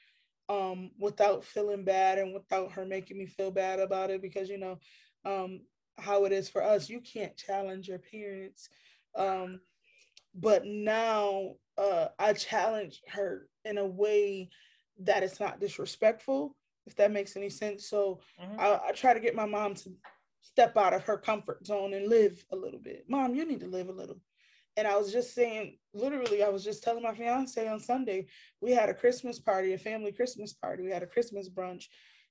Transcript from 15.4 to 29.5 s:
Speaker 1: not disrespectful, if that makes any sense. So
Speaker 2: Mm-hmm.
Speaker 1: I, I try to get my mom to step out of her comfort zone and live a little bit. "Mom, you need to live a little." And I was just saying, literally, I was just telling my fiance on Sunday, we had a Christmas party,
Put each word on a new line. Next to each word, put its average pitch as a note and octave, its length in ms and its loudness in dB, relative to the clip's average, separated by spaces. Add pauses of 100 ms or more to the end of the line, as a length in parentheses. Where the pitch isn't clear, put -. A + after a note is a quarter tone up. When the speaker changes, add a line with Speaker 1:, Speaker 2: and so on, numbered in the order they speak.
Speaker 1:
not G3+ 200 -6
disrespectful, A3+ 960 -2 (300)
if - 100 -20
that G#3+ 160 6
makes G3+ 240 -6
any G3+ 120 -6
sense. G3+ 400 -8
So G3 320 0 (180)
Speaker 2:
Mm-hmm. G3 220 -10
Speaker 1:
I, G3+ 280 4
I G3 40 0
try B3+ 220 6
to A3+ 60 -2
get - 160 0
my A3 100 -2
mom G#3 300 -2
to F#3 160 -16 (500)
step A#3 340 6
out F#3+ 160 6
of F#3 120 0
her G#3 120 0
comfort G#3 500 -4
zone G3+ 280 -4
and G3 140 -4
live G#3+ 440 6
a F#3+ 40 -6
little - 240 -10
bit. - 280 -14
"Mom, B3+ 260 0
you D#4 120 -2
need D4 140 -4
to F3+ 80 -10
live F#3 200 -6
a F#3+ 40 -12
little." - 280 -14 (560)
And G#3+ 120 2
I G3+ 80 4
was G3+ 160 2
just A#3+ 220 0
saying, A3+ 440 -2 (160)
literally, A#3 480 0
I G#3 60 4
was G3 160 -2
just G#3 180 -8
telling A#3 220 -2
my A3+ 100 -4
fiance A#3 540 -2
on G#3+ 100 -4
Sunday, G#3+ 480 -2 (340)
we A#3 120 2
had A3+ 160 6
a G3 60 0
Christmas B3 440 0
party, F#3+ 340 2